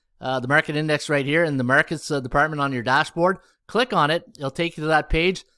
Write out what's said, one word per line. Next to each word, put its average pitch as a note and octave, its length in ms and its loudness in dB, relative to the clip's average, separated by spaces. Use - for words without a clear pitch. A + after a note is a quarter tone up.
uh, C3 200 -4
the B2 80 -4
market D3+ 280 2
index D3+ 320 -2
right C#3+ 180 0
here D3+ 180 2
in D3 140 0
the C3 60 0
markets, C#3+ 460 0
uh, D3 100 -2
department D3 420 0
on C#3 120 -2
your A#2+ 100 -4
dashboard. D#3 540 0
Click A#3+ 260 -2
on D3+ 160 2
it. E3 140 -2
It'll C#3 120 -6
take E3+ 260 -4
you D#3+ 60 -10
to D3+ 60 -2
that D#3 220 2
page, F3 360 0